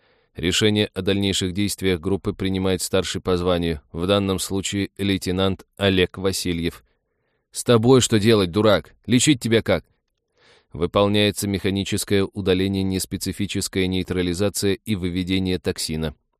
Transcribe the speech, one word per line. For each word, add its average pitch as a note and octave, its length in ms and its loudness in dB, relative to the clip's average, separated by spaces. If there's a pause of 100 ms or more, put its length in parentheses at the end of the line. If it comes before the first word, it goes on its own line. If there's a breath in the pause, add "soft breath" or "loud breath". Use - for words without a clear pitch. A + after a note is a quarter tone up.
(360)
«Решение G#2+ 520 0
о - 140 -8
дальнейших G2 520 0
действиях F#2+ 460 -2
группы F#2+ 340 -4
принимает F#2+ 480 -2
старший F#2+ 400 -2
по F#2 160 0
званию, F2 440 0 (100)
в E2+ 160 -4
данном G2 320 0
случае G2 580 -4
лейтенант F#2+ 680 -2 (120)
Олег F#2+ 400 2
Васильев». F2+ 680 -4 (680)
«С - 120 -10
тобой A#2+ 380 6
что A2 180 2
делать, G2+ 300 4
дурак? G2+ 460 2 (100)
Лечить B2 340 2
тебя A2 220 2
как?» F2+ 240 0 (880 soft breath)
«Выполняется G2+ 760 2
механическое G2 760 0
удаление, F#2+ 580 0
неспецифическая F#2+ 1040 -4
нейтрализация F#2 880 -2
и A2 220 -6
выведение F#2 640 -2
токсина». D#2+ 560 -4 (240)